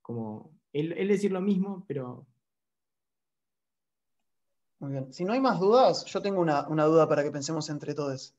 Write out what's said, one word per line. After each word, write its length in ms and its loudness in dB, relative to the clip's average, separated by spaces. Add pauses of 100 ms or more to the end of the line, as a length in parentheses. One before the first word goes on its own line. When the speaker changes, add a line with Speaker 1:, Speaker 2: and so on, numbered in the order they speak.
Speaker 1:
Como, 580 -12 (140)
él, 240 -4
él 120 -2
decir 220 2
lo 100 -2
mismo, 460 -2
pero 400 -10 (2500)
Speaker 2:
Muy 120 -6
bien. 200 -6
Si 120 -6
no 80 -2
hay 80 0
más 180 2
dudas, 460 4
yo 160 -6
tengo 200 -2
una, 280 2
una 160 2
duda 240 6
para 140 2
que 80 -2
pensemos 400 -6
entre 240 -8
todos. 440 -6